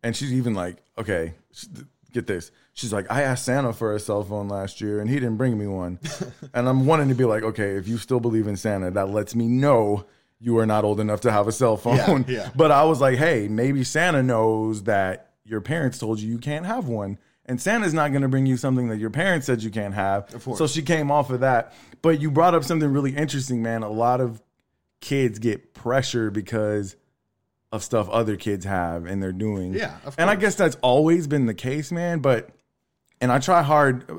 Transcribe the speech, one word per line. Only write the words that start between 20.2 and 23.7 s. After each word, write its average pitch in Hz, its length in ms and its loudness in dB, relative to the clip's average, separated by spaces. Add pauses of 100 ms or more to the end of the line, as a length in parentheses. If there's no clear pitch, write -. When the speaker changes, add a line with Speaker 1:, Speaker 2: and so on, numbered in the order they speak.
Speaker 2:
Of 117 80 -16
course. 120 140 -8
Speaker 1:
So 156 100 0
she 151 140 -4
came 151 280 0
off 143 200 2
of 127 100 -2
that. 127 320 2 (300)
But 160 180 4
you 151 100 -2
brought 165 240 4
up 160 120 2
something 156 260 0
really 139 240 0
interesting, 131 480 -2
man. 113 200 -4